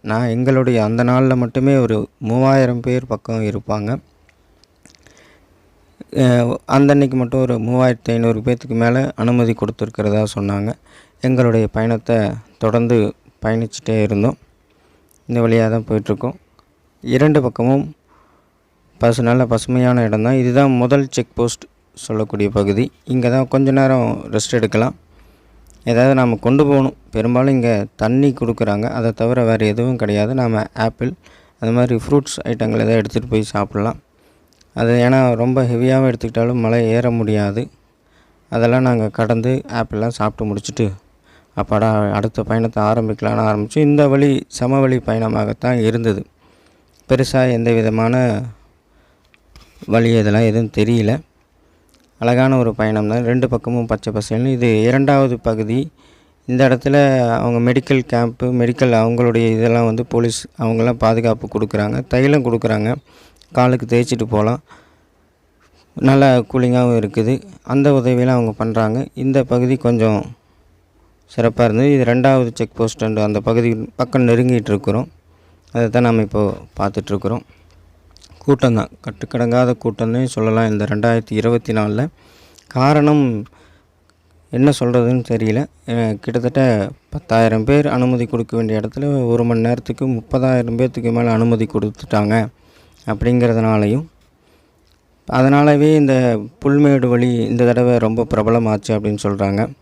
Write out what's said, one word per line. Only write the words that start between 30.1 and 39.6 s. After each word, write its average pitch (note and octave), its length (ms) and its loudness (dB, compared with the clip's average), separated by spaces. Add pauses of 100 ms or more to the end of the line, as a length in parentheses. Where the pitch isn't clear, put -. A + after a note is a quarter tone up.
நாம A#2 300 0 (100)
ஆப்பிள், A#2 380 -4 (500)
அந்த A2+ 120 -2
மாதிரி B2 220 2
ஃப்ரூட்ஸ் C#3 480 -2
ஐட்டங்கள் A2 400 -2
எதாவது A2+ 160 2
எடுத்துகிட்டு A#2+ 300 -6
போய் A2 220 -2
சாப்பிட்லாம். G#2 480 -4 (760)
அது A#2 220 0
ஏன்னா B2+ 220 4 (140)
ரொம்ப B2+ 280 0
ஹெவியாகவும் B2+ 460 0
எடுத்துக்கிட்டாலும் A#2 520 -2
மலை A2+ 240 0
ஏற A#2 260 0
முடியாது. G#2+ 520 -2 (880)
அதெல்லாம் A#2+ 300 2
நாங்க A#2 260 0
கடந்து A2+ 440 -2 (160)